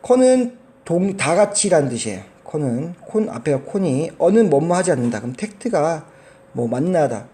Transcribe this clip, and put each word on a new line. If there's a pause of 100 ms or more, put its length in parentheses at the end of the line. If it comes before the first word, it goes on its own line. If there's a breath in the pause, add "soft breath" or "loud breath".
코는 (260)
동-,
다
같이라는
뜻이에요. (220)
코는,
콘,
앞에가
콘이,
어는
뭐뭐
하지
않는다.
그럼
텍트가 (460 loud breath)
뭐
만나다